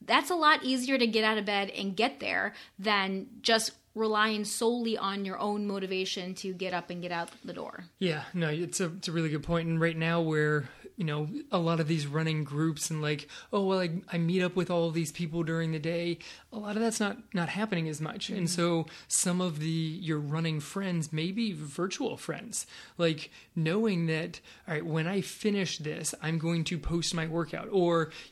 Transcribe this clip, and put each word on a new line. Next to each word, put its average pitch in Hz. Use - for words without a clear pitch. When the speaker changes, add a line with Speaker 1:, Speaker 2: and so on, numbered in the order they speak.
Speaker 1:
that's 320
a 359
lot 208
easier 254
to 240
get 220
out 220
of 202
bed 202
and 196
get 262
there 196
than 196
just 226
relying 214
solely 226
on 196
your 190
own 208
motivation 190
to 185
get 180
up 180
and 175
get 175
out 170
the 175
door. -
Speaker 2:
Yeah, 156
no, 165
it's 160
a, 185
it's 175
a 170
really 160
good 147
point. 165
And 165
right 165
now 165
we're, 151
you 180
know, 151
a 190
lot 165
of 151
these 151
running 156
groups 147
and, 156
like, 151
"Oh, 202
well, 190
I, 175
I 175
meet 170
up 180
with 175
all 170
of 160
these 160
people 170
during 165
the 160
day." 170
A 220
lot 208
of 220
that's 226
not, 202
not 170
happening 185
as 151
much. -
And -
Speaker 1:
Mm-hmm. 170
Speaker 2:
so 170
some 180
of 165
the, 156
your 160
running 156
friends 175
may 156
be 214
virtual 165
friends, -
like, 165
knowing 170
that, 160
"All 170
right, 156
when 160
I 190
finish 202
this, 156
I'm 160
going 165
to 170
post 165
my 160
workout." 165
Or 170